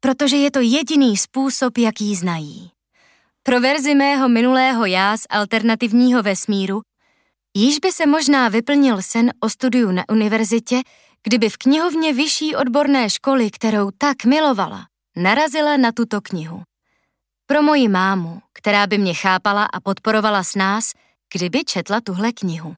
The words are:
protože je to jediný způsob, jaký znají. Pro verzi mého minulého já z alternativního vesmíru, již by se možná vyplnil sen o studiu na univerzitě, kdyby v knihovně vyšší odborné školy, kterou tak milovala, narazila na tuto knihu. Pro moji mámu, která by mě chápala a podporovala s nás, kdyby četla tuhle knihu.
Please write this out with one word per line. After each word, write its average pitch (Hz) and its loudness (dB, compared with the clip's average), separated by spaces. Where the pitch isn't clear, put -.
protože 269 0
je 285 2
to 277 -2
jediný 254 2
způsob, 254 -2
jaký 220 0
znají. 170 -8
Pro 247 2
verzi 285 0
mého 277 2
minulého 247 2
já 190 0
z - -4
alternativního 226 2
vesmíru, 196 -2
již 262 2
by 370 0
se 320 2
možná 285 2
vyplnil 233 2
sen 233 0
o 226 -2
studiu 233 0
na 185 -2
univerzitě, 220 0
kdyby 214 0
v - -4
knihovně 311 0
vyšší 302 -2
odborné 269 0
školy, 247 0
kterou 208 -2
tak 277 -4
milovala, 254 0
narazila 285 0
na 240 2
tuto 226 -4
knihu. 175 -10
Pro 294 2
moji 294 4
mámu, 185 -2
která 202 0
by 202 0
mě 185 0
chápala 202 0
a - -6
podporovala 208 0
s - -8
nás, 196 -2
kdyby 180 -4
četla 196 -4
tuhle 208 -4
knihu. 165 -8